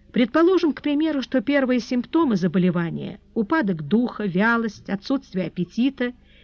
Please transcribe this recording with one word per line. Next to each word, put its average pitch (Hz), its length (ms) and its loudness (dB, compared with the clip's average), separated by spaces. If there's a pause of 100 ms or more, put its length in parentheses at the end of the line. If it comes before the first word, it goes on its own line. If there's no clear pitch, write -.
(120)
Предположим, 330 640 4
к - 80 -16
примеру, 294 400 0
что 262 180 -2
первые 262 400 2
симптомы 247 560 0
заболевания – 170 840 -2 (120)
упадок 202 540 -2
духа, 214 380 0
вялость, 214 640 0
отсутствие 196 560 -4
аппетита, 247 680 -4 (320)